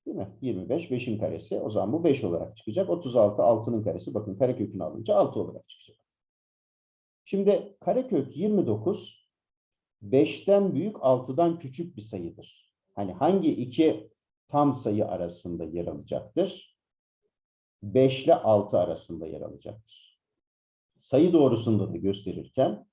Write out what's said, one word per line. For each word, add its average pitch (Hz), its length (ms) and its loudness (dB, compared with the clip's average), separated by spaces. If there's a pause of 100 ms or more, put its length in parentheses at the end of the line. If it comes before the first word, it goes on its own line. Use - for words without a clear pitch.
Değil 254 120 -8
mi? - 240 -10
Yirmi 98 280 -6
beş, 165 220 -4
beşin 117 260 -4
karesi. 85 420 -6
O - 100 -6
zaman 104 240 -2
bu 170 100 -2
beş 127 200 2
olarak 87 340 -4
çıkacak. 180 320 -4
Otuz 170 260 -4
altı, 107 280 4
altının 113 400 2
karesi. 101 300 -6
Bakın 101 220 -6
karekökünü 113 480 -2
alınca 110 320 -4
altı 135 240 2
olarak - 300 -10
çıkacak. - 280 -20 (1300)
Şimdi 196 540 0
karekök 175 580 -2
yirmi 190 300 0
dokuz, - 640 -4 (720)
beşten 147 760 2
büyük, 196 240 -2
altıdan 131 600 2
küçük 170 380 -12
bir 107 40 -14
sayıdır. - 720 -12 (220)
Hani 98 180 -6
hangi 165 380 2
iki 139 600 0 (360)
tam 143 260 2
sayı 107 340 0
arasında 87 560 -8
yer 82 240 -6
alacaktır? 78 880 -6 (1080)
Beş 131 400 4
ile 170 120 6
altı 104 420 4
arasında 82 500 -4
yer 78 140 -10
alacaktır. - 800 -18 (800)
Sayı 165 360 4
doğrusunda 113 600 4
da 85 40 -6
gösterirken 98 960 -2